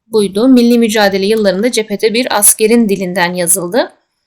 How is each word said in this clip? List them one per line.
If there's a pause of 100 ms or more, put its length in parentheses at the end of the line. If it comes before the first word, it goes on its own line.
buydu.
Milli
mücadele
yıllarında
cephede
bir
askerin
dilinden
yazıldı. (340)